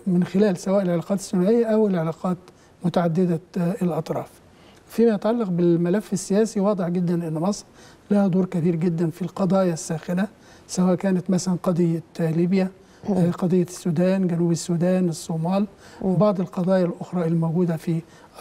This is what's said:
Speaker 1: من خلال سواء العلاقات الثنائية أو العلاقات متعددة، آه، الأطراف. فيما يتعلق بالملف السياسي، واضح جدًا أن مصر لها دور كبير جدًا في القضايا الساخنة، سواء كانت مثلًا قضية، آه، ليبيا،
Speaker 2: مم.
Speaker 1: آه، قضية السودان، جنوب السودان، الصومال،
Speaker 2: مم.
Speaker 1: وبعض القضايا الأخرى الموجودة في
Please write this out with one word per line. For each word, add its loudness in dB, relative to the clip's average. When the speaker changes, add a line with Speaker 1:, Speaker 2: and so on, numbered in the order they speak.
Speaker 1:
من 2
خلال 2
سواء 0
العلاقات -2
الثنائية 0
أو 2
العلاقات -2
متعددة، 0
آه، -2
الأطراف. -4
فيما 2
يتعلق -2
بالملف 2
السياسي، 0
واضح 0
جدًا -2
أن -4
مصر -2
لها 4
دور 2
كبير 0
جدًا 0
في -10
القضايا 0
الساخنة، -4
سواء 2
كانت -2
مثلًا 0
قضية، 0
آه، 0
ليبيا، 2
Speaker 2:
مم. 0
Speaker 1:
آه، 2
قضية 2
السودان، 0
جنوب 0
السودان، 0
الصومال، -2
Speaker 2:
مم. 0
Speaker 1:
وبعض 2
القضايا 0
الأخرى -4
الموجودة 0
في -2